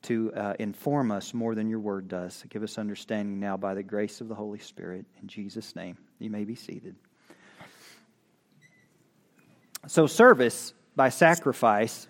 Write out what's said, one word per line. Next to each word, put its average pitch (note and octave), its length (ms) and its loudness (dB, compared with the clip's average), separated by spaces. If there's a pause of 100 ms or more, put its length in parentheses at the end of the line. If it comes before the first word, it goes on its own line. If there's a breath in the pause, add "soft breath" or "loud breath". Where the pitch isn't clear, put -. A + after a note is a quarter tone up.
to, A2+ 300 -2
uh, G#2 260 -2
inform A#2+ 520 -2
us G2 220 -6
more A2+ 220 -4
than A2 140 -2
your A2 100 -4
word G2 280 -6
does. F2+ 420 -8
Give G#2 140 -8
us - 140 -10
understanding G#2 640 -6
now G2 160 -4
by G2 180 -4
the G2 100 -6
grace G#2 360 -6
of A#2 80 -10
the A2 80 -10
Holy G#2+ 240 -10
Spirit. F2+ 460 -14 (160)
In G2 60 -18
Jesus' G#2 480 -12
name, F2+ 220 -12 (220)
you A2+ 100 -8
may G#2 140 -6
be A2 120 -8
seated. - 400 -16 (3000 loud breath)
So D#3 200 6
service D3+ 680 6 (220)
by C3+ 140 6
sacrifice A#2+ 1000 4